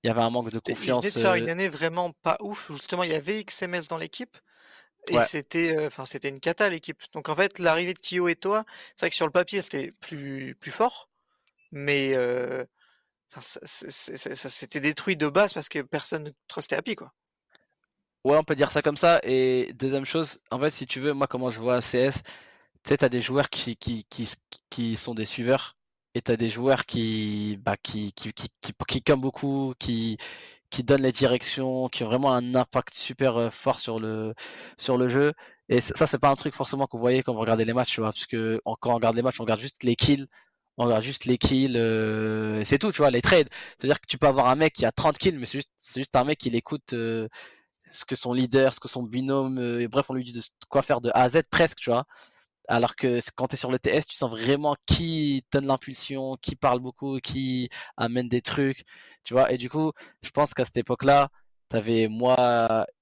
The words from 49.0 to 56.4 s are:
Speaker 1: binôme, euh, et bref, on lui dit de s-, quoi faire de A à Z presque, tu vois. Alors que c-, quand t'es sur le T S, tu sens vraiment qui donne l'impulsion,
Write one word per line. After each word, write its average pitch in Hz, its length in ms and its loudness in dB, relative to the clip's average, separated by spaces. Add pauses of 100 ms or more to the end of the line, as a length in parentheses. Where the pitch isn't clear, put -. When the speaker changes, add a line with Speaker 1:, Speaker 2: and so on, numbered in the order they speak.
Speaker 1:
binôme, 131 560 -2
euh, 120 220 -2
et 117 60 0
bref, 135 220 0
on 131 40 -6
lui 127 100 -4
dit 120 100 -12
de 120 60 -8
s-, - 120 -12 (180)
quoi 143 120 2
faire 131 180 0
de 120 120 -2
A 120 120 4
à 127 60 4
Z 156 200 4
presque, - 280 2
tu - 120 -6
vois. 123 160 2 (640)
Alors 117 300 2
que 120 240 2
c-, - 120 -8
quand - 140 -2
t'es - 80 -4
sur - 160 -4
le 127 80 0
T 180 120 0
S, 151 160 2
tu - 100 -10
sens 127 120 -2
vraiment 139 460 0 (100)
qui 156 680 0
donne 139 140 2
l'impulsion, 131 720 -4